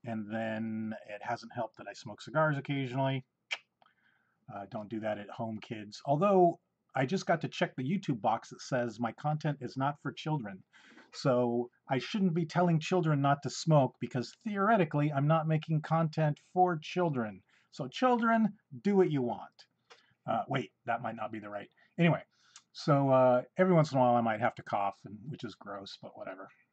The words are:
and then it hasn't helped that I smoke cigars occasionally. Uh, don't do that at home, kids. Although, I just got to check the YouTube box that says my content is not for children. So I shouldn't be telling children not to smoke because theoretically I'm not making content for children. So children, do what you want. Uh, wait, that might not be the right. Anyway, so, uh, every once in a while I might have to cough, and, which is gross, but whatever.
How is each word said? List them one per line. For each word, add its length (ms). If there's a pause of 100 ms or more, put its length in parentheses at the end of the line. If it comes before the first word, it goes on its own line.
and 260
then 640 (140)
it 140
hasn't 320
helped 240
that 120
I 40
smoke 280
cigars 360
occasionally. 680 (1300)
Uh, 160
don't 200
do 100
that 180
at 120
home, 320
kids. 440
Although, 540 (340)
I 120
just 200
got 140
to 80
check 300
the 120
YouTube 300
box 300
that 100
says 400
my 140
content 480
is 160
not 240
for 100
children. 500 (520)
So 560 (200)
I 80
shouldn't 360
be 120
telling 340
children 420
not 220
to 60
smoke 500
because 340 (120)
theoretically 680
I'm 160
not 180
making 360
content 580 (140)
for 280
children. 600 (300)
So 180
children, 640 (280)
do 140
what 160
you 100
want. 440 (600)
Uh, 220
wait, 240 (140)
that 160
might 160
not 160
be 60
the 100
right. 180 (320)
Anyway, 220 (500)
so, 380
uh, 320 (160)
every 160
once 180
in 60
a 20
while 160
I 60
might 180
have 160
to 80
cough, 400
and, 140 (100)
which 160
is 100
gross, 480
but 160
whatever. 300 (260)